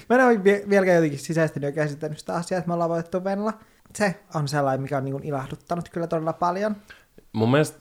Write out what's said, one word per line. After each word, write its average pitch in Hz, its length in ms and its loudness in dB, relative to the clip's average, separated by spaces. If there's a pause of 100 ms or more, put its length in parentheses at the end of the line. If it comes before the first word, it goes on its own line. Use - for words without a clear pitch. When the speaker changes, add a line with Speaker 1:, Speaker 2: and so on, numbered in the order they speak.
Speaker 1:
mä 233 80 6
en 262 100 6
ole 226 180 4
vie-, 202 240 4
vieläkään 190 280 4
jotenkin 156 220 2
sisäistänyt 156 500 -2
ja 143 40 -4
käsittänyt 151 460 -4
sitä - 160 -8
asiaa, 175 240 -4
että 170 100 -6
me 170 60 -2
ollaan 170 160 0
voitettu 170 340 -4
Venla. 202 280 -2 (420)
Se 202 260 0 (140)
on 147 140 -2
sellainen, 135 340 0
mikä 139 160 -4
on 131 60 -4
niinku 135 200 -6
ilahduttanut 151 640 -8
kyllä 170 180 -6
todella 160 260 -2
paljon. 190 440 -2 (560)
Speaker 2:
Mun 110 180 2
mielestä 147 300 2